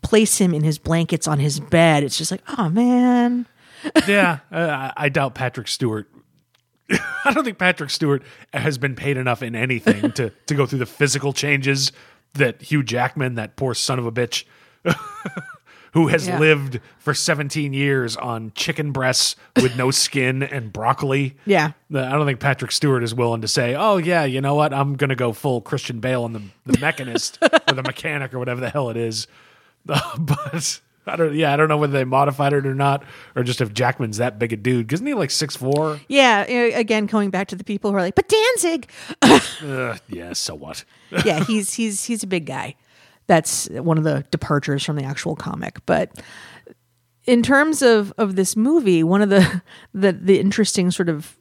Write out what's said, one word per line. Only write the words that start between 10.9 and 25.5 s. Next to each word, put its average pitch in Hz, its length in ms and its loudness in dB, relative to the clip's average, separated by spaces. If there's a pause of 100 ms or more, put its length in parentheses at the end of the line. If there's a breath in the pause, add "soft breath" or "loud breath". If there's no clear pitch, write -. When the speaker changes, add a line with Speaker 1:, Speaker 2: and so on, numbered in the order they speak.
Speaker 2:
changes 139 580 0 (440 soft breath)
that 135 280 0
Hugh 147 220 0
Jackman, 123 520 -2
that 110 200 -8
poor 127 180 -2
son 127 240 -2
of 120 80 -4
a 113 60 -6
bitch, 120 320 -4 (400 soft breath)
<laughs> 170 100 2 (1000 soft breath)
who 160 160 4
has 165 180 2
Speaker 1:
Yeah. 180 120 -2
Speaker 2:
lived 143 420 2 (180 soft breath)
for 143 160 -4
seventeen 143 580 -4
years 135 440 -2
on 113 380 -8
chicken 156 380 -4
breasts 127 440 0 (260 soft breath)
with 127 140 0
no 127 140 2
skin 131 520 0
and 127 300 -8
broccoli. 135 640 -2 (100)
Speaker 1:
Yeah. 156 260 2 (200)
Speaker 2:
Uh, 139 80 0
I 131 100 -4
don't 147 160 2
think 131 140 -2
Patrick 131 320 -2
Stewart 131 320 2
is 113 100 -6
willing 117 280 0
to 107 60 -6
say, 123 260 0
"Oh, 196 220 2
yeah, 170 280 2
you 131 160 -2
know 139 140 0
what? 151 200 2
I'm 139 220 0
gonna 135 200 0
go 123 160 0
full 123 280 -2